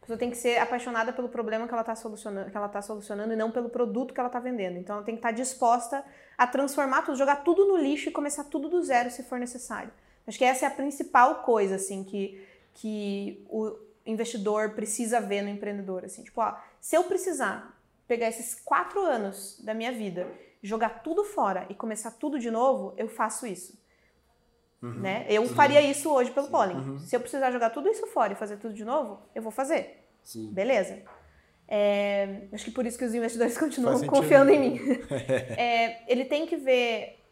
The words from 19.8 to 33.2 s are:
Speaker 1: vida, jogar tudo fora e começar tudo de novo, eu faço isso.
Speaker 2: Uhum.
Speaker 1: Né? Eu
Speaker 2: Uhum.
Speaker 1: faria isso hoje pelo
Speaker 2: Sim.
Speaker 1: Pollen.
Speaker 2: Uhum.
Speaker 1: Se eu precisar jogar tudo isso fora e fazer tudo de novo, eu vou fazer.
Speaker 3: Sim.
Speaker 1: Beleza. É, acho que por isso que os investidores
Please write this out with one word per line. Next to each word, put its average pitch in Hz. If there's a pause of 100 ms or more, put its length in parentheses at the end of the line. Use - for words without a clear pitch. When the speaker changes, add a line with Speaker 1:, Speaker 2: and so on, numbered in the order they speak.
Speaker 1:
vida, 196 (360)
jogar 220
tudo 330
fora 208
e 196
começar 220
tudo 294
de 233
novo, 226
eu 220
faço 220
isso. 185 (1040)
Speaker 2:
Uhum. 120
Speaker 1:
Né? 196
Eu 214
Speaker 2:
Uhum. 247
Speaker 1:
faria 285
isso 277
hoje 254
pelo 277
Speaker 2:
Sim. 320
Speaker 1:
Pollen. 202
Speaker 2:
Uhum. 135
Speaker 1:
Se 170
eu 233
precisar 254
jogar 233
tudo 294
isso 427
fora 226
e 202
fazer 208
tudo 220
de 208
novo, 233 (160)
eu 226
vou 220
fazer. 269 (180)
Speaker 3:
Sim. 110
Speaker 1:
Beleza. 190 (680)
É, 202 (100)
acho 208
que 226
por 240
isso 233
que 254
os 226
investidores 240